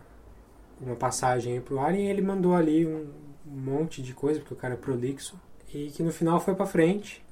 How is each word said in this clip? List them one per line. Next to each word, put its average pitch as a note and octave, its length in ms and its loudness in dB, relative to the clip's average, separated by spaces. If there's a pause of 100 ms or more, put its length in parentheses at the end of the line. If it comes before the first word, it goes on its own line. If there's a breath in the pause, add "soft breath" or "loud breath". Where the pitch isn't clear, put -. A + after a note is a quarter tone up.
(800)
uma B2 160 -6
passagem B2 580 0
aí B2 60 -2
pro C3+ 200 -4
Alien, F3+ 260 2
e G3 60 0
ele G3 100 0
mandou F#3 340 4
ali D#3+ 300 4
um, D#3 220 -4 (400)
um C#3 120 -12
monte C#3 440 -2
de B2+ 100 -10
coisa, D3 260 0
porque - 140 -14
o - 40 -12
cara B2+ 180 -6
é - 20 -6
prolixo, C3+ 600 -4 (340)
e D3 160 -6
que D#3 140 -4
no E3 80 0
final E3+ 280 2
foi F#3 140 0
pra F#3+ 140 0
frente, F#3 640 2